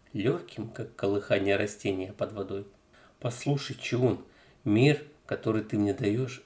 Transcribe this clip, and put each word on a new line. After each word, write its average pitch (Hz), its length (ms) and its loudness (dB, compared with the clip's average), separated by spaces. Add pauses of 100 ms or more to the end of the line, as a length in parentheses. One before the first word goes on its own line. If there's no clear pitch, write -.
(140)
лёгким, - 560 -2
как - 260 -12
колыхание 101 640 2
растения 101 560 -2
под - 180 -6
водой. 101 340 -8 (540)
"Послушай, 135 600 -4
Чиун, 120 440 0 (400)
мир, 127 400 6 (220)
который 107 380 0
ты 107 140 -4
мне 101 160 2
даёшь, 117 520 -2